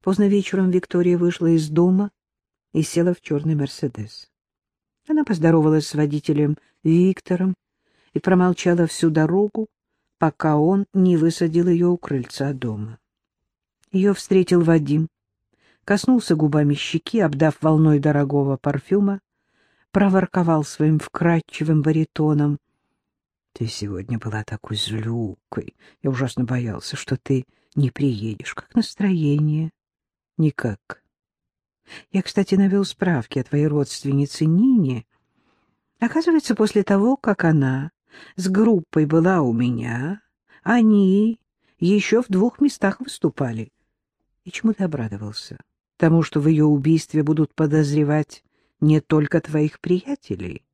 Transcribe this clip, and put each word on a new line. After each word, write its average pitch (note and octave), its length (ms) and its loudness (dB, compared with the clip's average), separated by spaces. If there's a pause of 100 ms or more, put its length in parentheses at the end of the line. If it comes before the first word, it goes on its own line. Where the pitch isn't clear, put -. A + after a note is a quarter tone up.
Поздно F#3+ 260 0
вечером F#3+ 440 0
Виктория F3+ 480 0
вышла F3 300 0
из D#3+ 200 2
дома F#3 420 2 (640)
и D#3+ 80 0
села E3+ 320 0
в E3+ 80 -6
чёрный D3+ 340 -2
"Мерседес". C3 760 -6 (760)
Она D4+ 180 0
поздоровалась D#3 640 2
с - 80 -14
водителем D3 640 -2 (260)
Виктором F3+ 720 0 (640)
и - 60 -2
промолчала F3+ 680 2
всю E3 240 0
дорогу, F#3 580 0 (480)
пока D#3 400 0
он F#3+ 380 2
не F#3 240 4
высадил E3 500 0
её F3 220 2
у F3 80 0
крыльца C#3 560 -6
дома. A2+ 440 -8 (920)
Её F#3+ 220 2
встретил F3+ 480 2
Вадим, D#3+ 460 2 (760)
коснулся G#3+ 500 0
губами D3+ 380 2
щеки, - 480 -4
обдав D#3 400 0
волной D#3 380 4
дорогого C#3+ 580 0
парфюма, G3 640 -2 (680)
проворковал F#3 720 2
своим D#3 340 0
вкрадчивым D#3+ 840 -2
баритоном: D3+ 720 0 (1000)
"Ты A2+ 120 -6
сегодня G#2 500 -8
была G#2+ 240 -8
такой - 340 -12
злюкой. A2 1000 -8 (260)
Я C#3 80 -2
ужасно B2+ 320 -4
боялся, A#2+ 540 -6
что - 200 -6
ты C3 280 -2 (320)
не C3+ 160 0
приедешь. A2+ 600 -6
Как - 220 -18
настроение?" D#3+ 960 -2 (680)
"Никак. - 680 -4 (1040)
Я, F#3+ 120 -2
кстати, - 340 -2
навёл G3 280 2
справки E3 540 -4
о B2+ 60 -4
твоей D3 240 0
родственнице C#3+ 800 -2
Нине. F3 600 2 (920)
Оказывается, D#4 560 0
после G#3+ 260 0
того, G#3 340 2
как - 280 -4
она C#3 480 0 (420)
с F#3 140 -6
группой F#3+ 580 2
была E3 360 2
у B2 100 0
меня, A#2+ 680 -4 (440)
они G#3+ 760 2 (400)
ещё G#3 440 2
в - 40 -8
двух G3 340 0
местах G#3 380 0
выступали". B2 720 -6 (720)
"И F3+ 80 -18
чему A3 220 -2
ты G3 100 -4
обрадовался? G#2+ 760 -8 (380)
Тому, E3 280 4
что - 160 -4
в D3 80 2
её D3+ 180 4
убийстве D3+ 560 0
будут D3+ 320 0
подозревать D3+ 880 0 (380)
не D3+ 200 4
только D#3 400 0
твоих D3+ 380 -4
приятелей?" - 960 -6